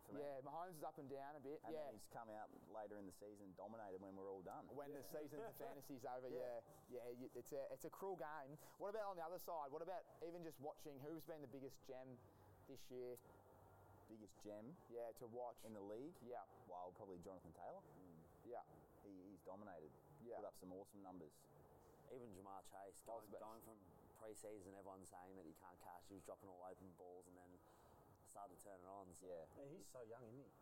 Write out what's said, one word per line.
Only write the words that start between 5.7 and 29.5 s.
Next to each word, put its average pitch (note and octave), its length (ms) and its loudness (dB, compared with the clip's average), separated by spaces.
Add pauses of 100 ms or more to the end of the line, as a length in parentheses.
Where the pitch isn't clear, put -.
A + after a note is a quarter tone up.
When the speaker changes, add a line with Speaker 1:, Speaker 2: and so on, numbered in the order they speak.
Speaker 2:
over, B2+ 240 2
yeah. B2 260 6 (320)
Speaker 1:
Yeah. A#2+ 140 2
Speaker 2:
Yeah, B2 40 2 (120)
you, C3 60 2 (120)
it's - 160 0
a, C#3 160 6
it's C#3 160 0
a D#3 60 2
cruel G3 260 4
game. D3+ 380 2 (260)
What G3 140 6
about G3+ 160 8
on F3+ 80 4
the D#3+ 40 4
other F3 140 4
side? D#3 320 4
What D#3 140 6
about F3 180 4 (240)
even E3+ 160 4
just D#3+ 160 0
watching? C#3+ 480 0
Who's D#3+ 220 2
been D#3+ 160 0
the B2 80 0
biggest C3+ 340 2
gem B2+ 320 0 (480)
this - 240 -4
year? B2 240 4 (960)
Speaker 1:
Biggest G#2+ 320 -4
gem G#2+ 320 2 (160)
Speaker 2:
Yeah, A#2 220 4 (100)
to B2 80 0
watch. A#2+ 340 4
Speaker 1:
in A2+ 80 0
the G2+ 120 2
league? A#2+ 320 2 (100)
Speaker 2:
Yeah. A#2+ 160 2 (240)
Speaker 1:
Well, F2+ 320 0
probably F#2+ 240 0
Jonathan E2+ 320 -2
Taylor. C3 260 -2 (640)
Speaker 2:
Yeah. A2+ 160 0 (460)
Speaker 1:
He, G2+ 40 -6 (200)
he's F2 160 -6
dominated. F2+ 440 -2 (320)
Speaker 2:
Yeah. A#2 200 0
Speaker 1:
Put G2 80 2
up - 80 -10
some F#2 160 -2
awesome G2 280 -2
numbers. F2+ 300 -2 (800)
Speaker 4:
Even A#2+ 220 0
Jamar F#2+ 340 0
Chase, G2 360 -4
going, A2 240 2
Speaker 2:
Osborne. G#2+ 120 -2
Speaker 4:
going A2 240 -2
from A2 120 -6 (420)
pre-season, G#2+ 580 0
everyone F#2+ 280 -2
saying F#2 320 -4
that E2+ 100 -4
he E2 100 -4
can't F2+ 240 -6
catch, F2 280 -4
he G2 80 -2
was E2+ 80 -4
dropping G2+ 260 0
all F2+ 100 -6
open F#2 320 -2
balls, F2+ 320 -6
and F2+ 80 -10
then F2+ 160 -10 (800)
started G2+ 240 0
to - 80 -12
turn G2 160 -4
it F2+ 80 -6
on. F#2+ 320 0
So. F#2 80 -6
Speaker 1:
Yeah. F2 160 2 (160)